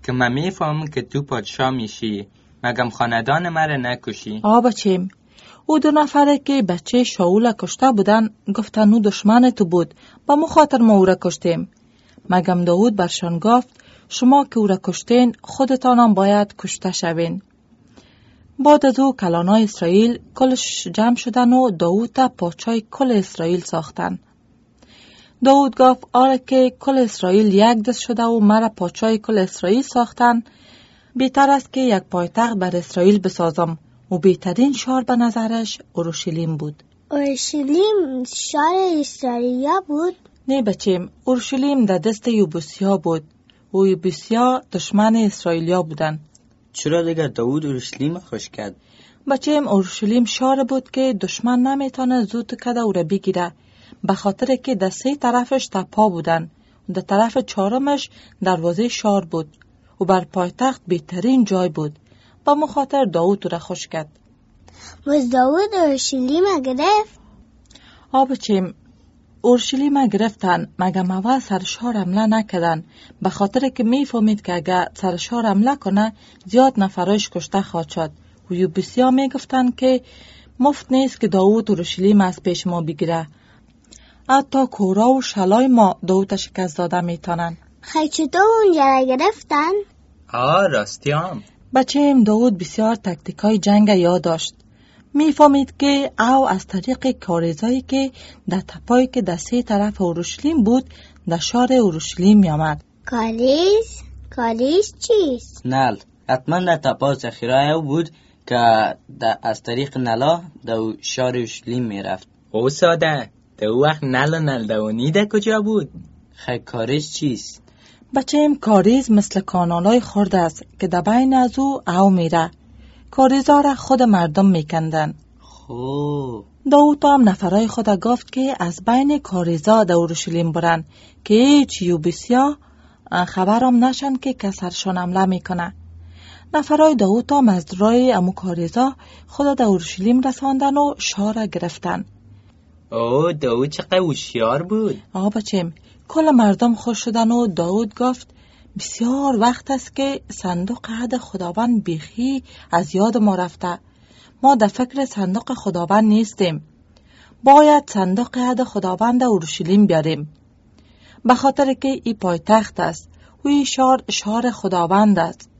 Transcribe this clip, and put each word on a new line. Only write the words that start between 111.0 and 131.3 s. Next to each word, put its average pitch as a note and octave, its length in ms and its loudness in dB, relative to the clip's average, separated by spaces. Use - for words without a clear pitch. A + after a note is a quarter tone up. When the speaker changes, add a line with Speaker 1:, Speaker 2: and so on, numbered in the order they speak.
Speaker 4:
شهر B2+ 360 -4
اورشلیم A#2+ 480 -6
می‌رفت. G2 440 -10
Speaker 1:
او A#2 180 -2
ساده، D#3 640 0
در G#2+ 100 -4
او A#2+ 140 0
وقت D3+ 220 0
نل C#3 300 0
و E3 40 -4
نلدونی A2+ 720 -2
در G3+ 220 0
کجا A3 280 0
بود؟ G#3 280 -2
Speaker 4:
خی - 260 -8
کاریز B2 540 -6
چیست؟ - 520 -6
Speaker 2:
بچه‌م D4 380 2
کاریز A3 560 4
مثل G#3 300 2
کانالای F3+ 600 0
خرد G3+ 340 -4
است E3+ 280 0
که G3 60 -4
در F3 140 -2
بین B3 340 2
از B3+ 240 2
او C#4 320 -4
او F#3+ 200 4
می‌ره. E3+ 400 0
کاریزا C4+ 500 4
را C#4+ 140 2
خود B3+ 280 0
مردم G3 440 4
می‌کندن. D#3+ 680 0
Speaker 4:
خو. C3 1040 -8
Speaker 2:
داوود D4 340 4
هم C#4 240 6
نفرای G3 380 0
خود A3 220 -4
گفت A3+ 440 -2
که C4 280 -4
از F3 260 -6
بین C#4 320 2
کاریزا F3+ 680 0
در F3 100 0
اورشلیم E3+ 580 -2
برن E3 320 0
که G#3 100 2